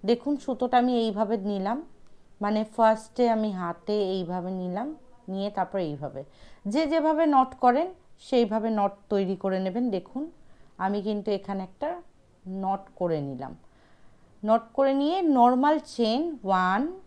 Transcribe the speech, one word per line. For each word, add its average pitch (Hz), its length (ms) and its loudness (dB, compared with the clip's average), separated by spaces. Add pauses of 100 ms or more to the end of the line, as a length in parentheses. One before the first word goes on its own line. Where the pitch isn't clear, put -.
দেখুন 240 240 0 (100)
সুতোটা 247 400 0
আমি 247 100 2 (100)
এইভাবে 214 320 -2 (160)
নিলাম, 196 260 -2 (640)
মানে 214 180 0 (140)
ফার্স্টে 220 500 2 (100)
আমি 214 140 0 (100)
হাতে 175 360 -6 (200)
এইভাবে 180 360 -4 (100)
নিলাম, 185 260 -6 (440)
নিয়ে 196 260 -4
তারপর 190 220 -4 (100)
এইভাবে, 139 320 -8 (520)
যে 302 80 2 (100)
যেভাবে 311 320 2 (120)
নট 262 160 4 (120)
করেন 262 240 4 (400)
সেইভাবে 226 420 0 (100)
নট 202 140 0 (180)
তৈরি 196 320 0
করে 190 220 0
নেবেন। 233 220 -2 (100)
দেখুন 247 260 -8 (600)
আমি 202 220 0
কিন্তু 208 300 -4
এখানে 196 320 -6
একটা 294 200 -6 (720)
নট 190 200 -2 (160)
করে 165 280 0
নিলাম। 135 260 -10 (920)
নট 226 200 4 (140)
করে 269 240 4
নিয়ে 320 160 2 (200)
নরমাল 254 380 6 (200)
চেন 233 260 0 (260)
ওয়ান 190 340 2 (260)